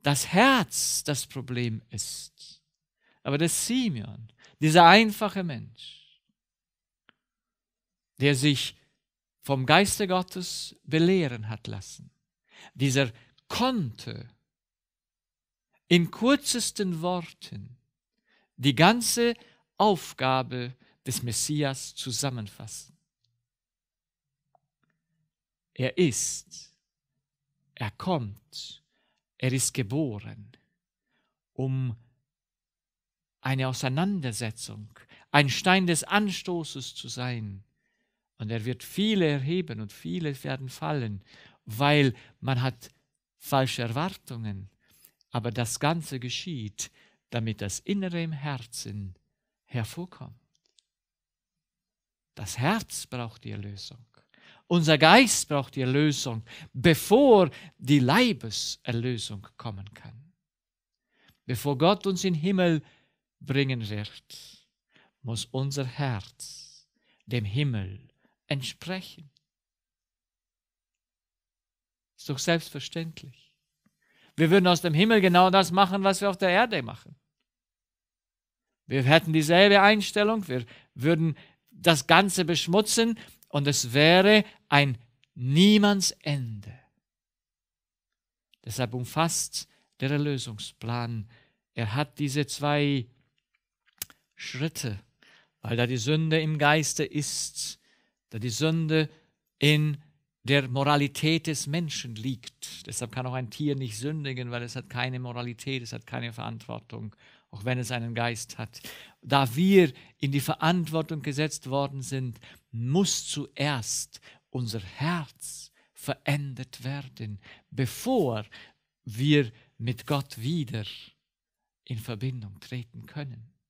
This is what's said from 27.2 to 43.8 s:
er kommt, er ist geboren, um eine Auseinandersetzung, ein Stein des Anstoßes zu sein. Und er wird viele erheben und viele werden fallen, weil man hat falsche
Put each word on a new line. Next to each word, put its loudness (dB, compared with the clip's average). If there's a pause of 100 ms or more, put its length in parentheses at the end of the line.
er -6
kommt, -8 (560)
er 0
ist -2
geboren, -6 (1000)
um -4 (1500)
eine -2
Auseinandersetzung, -4 (440)
ein 6
Stein 2
des 0
Anstoßes -4
zu -14
sein. -8 (760)
Und -8
er -6
wird -6
viele 0
erheben -2
und -10
viele -8
werden -8
fallen, -6 (420)
weil 4 (260)
man -2
hat -6 (480)
falsche 0